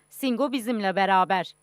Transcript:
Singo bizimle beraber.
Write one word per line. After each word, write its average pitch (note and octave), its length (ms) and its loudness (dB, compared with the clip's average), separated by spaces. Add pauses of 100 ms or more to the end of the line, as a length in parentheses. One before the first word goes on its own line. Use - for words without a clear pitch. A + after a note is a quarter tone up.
Singo B3+ 440 -2
bizimle G#3+ 440 -2
beraber. F#3+ 680 2